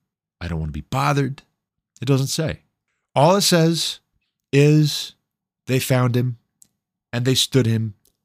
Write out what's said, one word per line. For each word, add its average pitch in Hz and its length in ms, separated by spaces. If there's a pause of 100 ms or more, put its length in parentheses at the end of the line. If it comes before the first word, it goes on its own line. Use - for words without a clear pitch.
(420)
"I 85 60
don't 82 120
want 78 100
to 73 120
be - 80
bothered"? 139 540 (580)
It 117 40
doesn't 135 220
say. - 360 (500)
All 156 220
it 202 60
says 165 580 (520)
is 151 640 (500)
they 131 140
found 127 360
him 123 220 (720)
and 123 140
they 131 80
stood 127 320
him 113 300 (300)